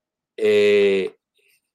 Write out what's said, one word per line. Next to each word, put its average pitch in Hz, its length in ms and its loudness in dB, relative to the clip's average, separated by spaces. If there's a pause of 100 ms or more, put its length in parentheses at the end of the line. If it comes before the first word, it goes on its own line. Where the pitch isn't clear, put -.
(380)
eh, 104 800 0 (600)